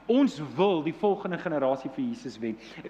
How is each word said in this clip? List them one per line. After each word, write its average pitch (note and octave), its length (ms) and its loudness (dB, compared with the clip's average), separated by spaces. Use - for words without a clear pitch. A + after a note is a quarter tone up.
Ons B3 320 4
wil F3+ 260 4
die D#3+ 100 -2
volgende G3 460 0
generasie C#3 520 0
vir C3+ 140 -4
Jesus A#2 360 -8
wen." A2+ 160 -4